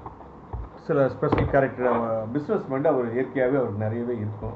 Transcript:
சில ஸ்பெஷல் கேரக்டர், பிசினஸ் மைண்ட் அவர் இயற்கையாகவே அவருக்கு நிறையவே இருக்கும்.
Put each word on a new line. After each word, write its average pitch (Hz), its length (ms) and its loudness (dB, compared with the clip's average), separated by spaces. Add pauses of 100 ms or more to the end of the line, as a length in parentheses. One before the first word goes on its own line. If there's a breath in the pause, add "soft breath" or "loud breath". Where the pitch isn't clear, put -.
(760)
சில 139 340 2
ஸ்பெஷல் - 400 2
கேரக்டர், 120 840 2
பிசினஸ் 147 360 -2
மைண்ட் 139 200 0
அவர் 123 260 2
இயற்கையாகவே 131 440 2
அவருக்கு 110 260 0
நிறையவே 120 320 -2
இருக்கும். 107 400 -6